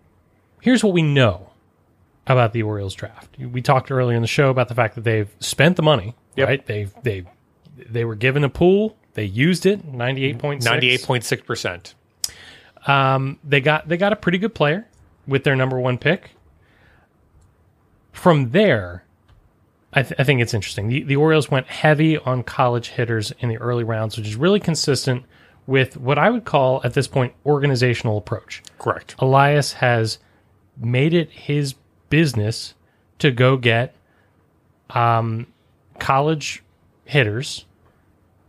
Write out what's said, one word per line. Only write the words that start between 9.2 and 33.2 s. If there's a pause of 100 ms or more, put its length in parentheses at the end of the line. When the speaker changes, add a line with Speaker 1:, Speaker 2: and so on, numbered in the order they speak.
Speaker 1:
used
it,
ninety-eight
point
six.
Speaker 2:
Ninety-eight
point
six
percent. (920)
Speaker 1:
Um,
they
got,
they
got
a
pretty
good
player (400)
with
their
number
one
pick. (1800)
From
there, (880)
I,
th-,
I
think
it's
interesting.
The,
the
Orioles
went
heavy
on
college
hitters
in
the
early
rounds,
which
is
really
consistent (420)
with
what
I
would
call,
at
this
point, (140)
organizational
approach. (160)
Speaker 2:
Correct.
Speaker 1:
Elias
has (600)
made
it
his (340)
business (460)